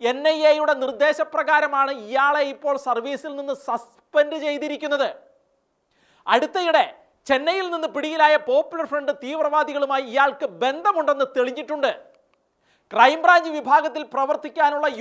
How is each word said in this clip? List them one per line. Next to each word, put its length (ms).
എൻ 180
ഐ 80
എയുടെ 320
നിർദ്ദേശപ്രകാരമാണ് 1080
ഇയാളെ 360
ഇപ്പോൾ 220
സർവീസിൽ 520
നിന്ന് 160
സസ്പെൻഡ് 800
ചെയ്തിരിക്കുന്നത്. 640
അടുത്തയിടെ 500
ചെന്നൈയിൽ 460
നിന്ന് 200
പിടിയിലായ 400
പോപ്പുലർ 420
ഫ്രണ്ട് 220
തീവ്രവാദികളുമായി 880
ഇയാൾക്ക് 340
ബന്ധമുണ്ടെന്ന് 640
തെളിഞ്ഞിട്ടുണ്ട്. 540
ക്രൈംബ്രാഞ്ച് 640
വിഭാഗത്തിൽ 440
പ്രവർത്തിക്കാനുള്ള 720